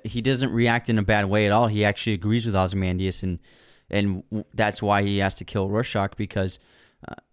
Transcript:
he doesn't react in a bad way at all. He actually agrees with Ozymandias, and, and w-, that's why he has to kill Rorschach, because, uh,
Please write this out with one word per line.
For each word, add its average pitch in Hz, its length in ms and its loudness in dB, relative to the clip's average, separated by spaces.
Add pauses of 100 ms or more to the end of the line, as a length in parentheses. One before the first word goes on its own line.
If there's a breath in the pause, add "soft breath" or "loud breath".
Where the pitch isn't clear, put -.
he 117 160 -6
doesn't 127 320 0
react 117 380 2
in 113 80 2
a 107 40 2
bad 104 240 2
way 104 200 2
at 101 60 4
all. 113 160 4
He 107 160 2
actually 104 300 0
agrees 107 300 0
with 107 120 0
Ozymandias, 92 680 0
and, 92 160 -4 (500 soft breath)
and 101 420 0
w-, 107 220 -6
that's 107 300 -2
why 101 220 2
he 101 140 0
has 98 180 0
to - 80 -16
kill 98 260 -2
Rorschach, 104 460 -2
because, 95 420 -4 (500 soft breath)
uh, - 60 -16 (180)